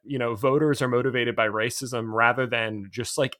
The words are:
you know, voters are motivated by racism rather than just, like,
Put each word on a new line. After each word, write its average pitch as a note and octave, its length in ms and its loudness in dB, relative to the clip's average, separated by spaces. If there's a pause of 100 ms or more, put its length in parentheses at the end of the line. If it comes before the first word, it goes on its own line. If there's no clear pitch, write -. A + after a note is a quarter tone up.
you C3+ 160 -4
know, A#2 160 0
voters C#3 440 2
are C3 80 0
motivated A#2+ 460 0
by A2+ 140 2
racism A2+ 640 -4
rather A#2+ 340 4
than A2 460 -4
just, - 260 -6
like, B2+ 220 -2